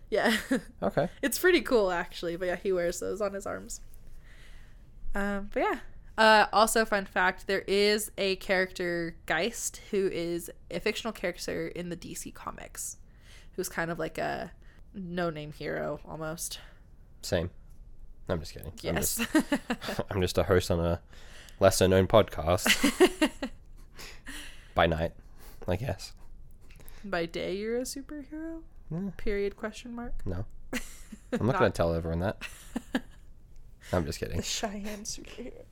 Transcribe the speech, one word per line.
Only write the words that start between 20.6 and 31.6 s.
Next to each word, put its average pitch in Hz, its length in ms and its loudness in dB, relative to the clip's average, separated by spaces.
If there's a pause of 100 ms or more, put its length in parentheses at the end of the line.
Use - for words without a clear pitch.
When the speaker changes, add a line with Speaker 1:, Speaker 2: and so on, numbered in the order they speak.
Speaker 2:
on 87 80 4
a 85 220 4 (580)
lesser-known 95 480 8
podcast. 90 600 6 (680)
Speaker 1:
<laughs> - 60 -10 (1300)
Speaker 2:
By 85 120 8
night, 82 260 2 (540)
I 90 100 2
guess. - 360 -4 (920)
Speaker 1:
By 175 220 -2
day, 170 300 -4
you're 220 220 -2
a 254 40 -2
superhero? 302 800 -8 (300)
Speaker 2:
Yeah. 180 260 -4
Speaker 1:
Period, 202 400 0
question 226 380 -10
mark? 240 200 -6 (120)
Speaker 2:
No. 87 180 -2 (140)
Speaker 1:
<laughs> - 140 -12 (600)
Speaker 2:
I'm 185 140 2
not 226 80 4
gonna 127 120 6